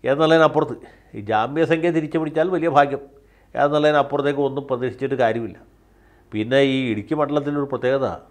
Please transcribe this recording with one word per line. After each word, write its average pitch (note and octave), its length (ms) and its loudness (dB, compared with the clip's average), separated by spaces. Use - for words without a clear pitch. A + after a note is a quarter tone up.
എന്നുള്ളതിനപ്പുറത്ത് D3+ 720 4
ഈ A2 60 -12
ജാമ്യ A2+ 440 0
സംഖ്യ D#3+ 260 0
തിരിച്ചു D#3+ 280 -2
പിടിച്ചാൽ D#3 300 0
വലിയ E3+ 200 0
ഭാഗ്യം C#3 500 0
എന്നുള്ളതിനപ്പുറത്തേക്ക് C#3+ 840 2
ഒന്നും C#3 300 -2
പ്രതീക്ഷിച്ചിട്ട് B2+ 440 -4
കാര്യമില്ല. A2+ 440 -2
പിന്നെ A#2 280 2
ഈ C3 300 0
ഇടുക്കി G#2+ 240 -4
മണ്ഡലത്തിലൊരു C#3+ 580 -2
പ്രത്യേകത, C3 340 0